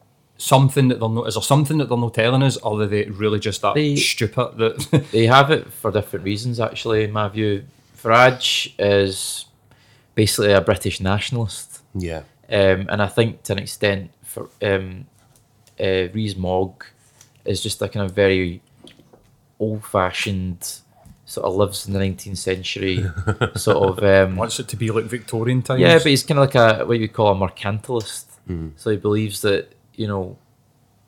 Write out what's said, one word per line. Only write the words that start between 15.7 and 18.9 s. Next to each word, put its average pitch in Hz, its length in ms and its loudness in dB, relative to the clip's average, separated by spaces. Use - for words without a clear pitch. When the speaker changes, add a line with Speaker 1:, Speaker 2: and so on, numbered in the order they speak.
Speaker 2:
uh, 92 340 0
Rees-Mogg 95 720 -4
is 101 180 -4
just - 200 -8
a 101 60 -4
kind 104 180 -6
of 90 80 -8
very 92 460 2